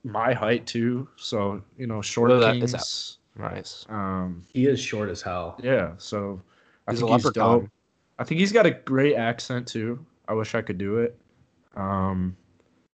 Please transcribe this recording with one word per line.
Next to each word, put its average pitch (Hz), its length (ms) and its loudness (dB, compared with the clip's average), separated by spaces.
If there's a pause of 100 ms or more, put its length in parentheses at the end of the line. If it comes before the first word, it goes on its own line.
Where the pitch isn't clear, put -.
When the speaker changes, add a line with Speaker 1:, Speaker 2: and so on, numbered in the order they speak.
Speaker 1:
my 113 300 0
height 117 320 0
too, 123 500 -2
so, 101 460 -4 (160)
you 127 80 -8
know, 110 160 -4
short 117 280 4
Speaker 2:
Oh, 123 100 8
that 113 160 4
is 120 160 0
Speaker 1:
kings. - 460 -8 (180)
Speaker 2:
Nice. 98 520 -10
Speaker 1:
Um, 95 640 -4
Speaker 3:
He 127 140 2
is 131 140 2
short 107 280 -4
as 87 140 -8
hell. 87 400 -8
Speaker 1:
yeah, 110 360 0
so 101 420 -8 (460)
I 107 60 -2
Speaker 2:
He's 113 80 -2
Speaker 1:
think 117 100 2
Speaker 2:
a 113 40 6
Speaker 1:
he's 120 100 6
Speaker 2:
leprechaun. 117 380 4
Speaker 1:
dope. - 80 -10 (480)
I 123 60 -4
think 160 160 0
he's 196 120 2
got 214 140 8
a 160 60 6
great 135 440 2
accent 120 520 -2
too. 120 360 -6 (240)
I 107 60 -2
wish 110 200 -2
I 113 80 0
could 104 160 -6
do 101 200 -2
it. 120 200 -2 (580)
Um, 95 600 -2 (600)